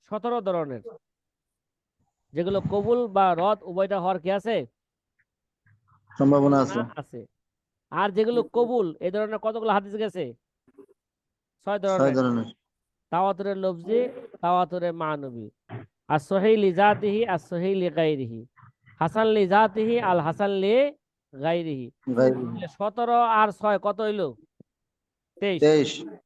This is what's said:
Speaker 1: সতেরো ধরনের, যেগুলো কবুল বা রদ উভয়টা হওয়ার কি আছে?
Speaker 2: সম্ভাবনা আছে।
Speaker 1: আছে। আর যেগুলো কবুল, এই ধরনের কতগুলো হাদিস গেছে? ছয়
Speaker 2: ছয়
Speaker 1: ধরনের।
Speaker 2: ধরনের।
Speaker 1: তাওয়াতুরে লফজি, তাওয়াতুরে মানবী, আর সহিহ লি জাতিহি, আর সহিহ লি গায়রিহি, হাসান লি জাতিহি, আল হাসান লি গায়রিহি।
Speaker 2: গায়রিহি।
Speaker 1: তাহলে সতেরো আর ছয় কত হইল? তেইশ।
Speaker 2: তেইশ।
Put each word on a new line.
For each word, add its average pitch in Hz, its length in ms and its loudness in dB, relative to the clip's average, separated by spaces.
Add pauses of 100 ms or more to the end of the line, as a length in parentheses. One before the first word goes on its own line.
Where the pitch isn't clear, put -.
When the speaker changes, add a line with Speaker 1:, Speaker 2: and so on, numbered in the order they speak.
Speaker 1:
সতেরো 233 320 -4
ধরনের, 160 400 -4 (1500)
যেগুলো 190 280 -2
কবুল 220 460 0
বা 190 280 2
রদ 202 280 0
উভয়টা 190 360 -2
হওয়ার 180 200 -2
কি 170 120 -4
আছে? 196 340 -2 (1500)
Speaker 2:
সম্ভাবনা 139 440 6
আছে। 120 180 -2 (160)
Speaker 1:
আছে। 120 300 -14 (640)
আর 190 220 -2
যেগুলো 220 320 0
কবুল, 226 560 0
এই 180 120 -4
ধরনের 214 280 -4
কতগুলো 220 320 -2
হাদিস 202 240 0
গেছে? 180 380 -6 (1300)
ছয় 202 140 -2
Speaker 2:
ছয় - 0 -
Speaker 1:
ধরনের। 180 340 2
Speaker 2:
ধরনের। 120 320 0 (640)
Speaker 1:
তাওয়াতুরে 190 460 -2
লফজি, 190 540 -2 (320)
তাওয়াতুরে 175 500 0
মানবী, 143 580 -6 (580)
আর 147 120 2
সহিহ 196 380 2
লি 196 160 2
জাতিহি, 208 520 2
আর 185 120 -2
সহিহ 180 380 -4
লি 180 140 0
গায়রিহি, 135 560 -2 (540)
হাসান 220 280 0
লি 214 200 2
জাতিহি, 220 520 2
আল 185 200 2
হাসান 165 300 -2
লি 208 420 2 (500)
গায়রিহি। 156 500 -4 (260)
Speaker 2:
গায়রিহি। 127 280 2
Speaker 1:
তাহলে 113 220 -10
সতেরো 233 540 -2
আর 220 300 4
ছয় 208 300 0
কত 202 200 -2
হইল? 202 320 -2 (1040)
তেইশ। 190 220 0
Speaker 2:
তেইশ। 151 420 4 (220)